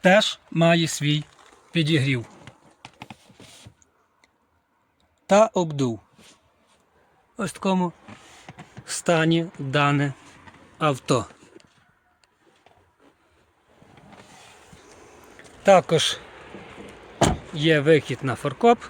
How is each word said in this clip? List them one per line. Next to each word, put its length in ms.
теж 380
має 360
свій 360
підігрів 540
та 260
обдув. 460
Ось 140
в 20
такому 400
стані 600
дане 540
авто. 460
Також 540
є 260
вихід 420
на 140
фаркоп. 440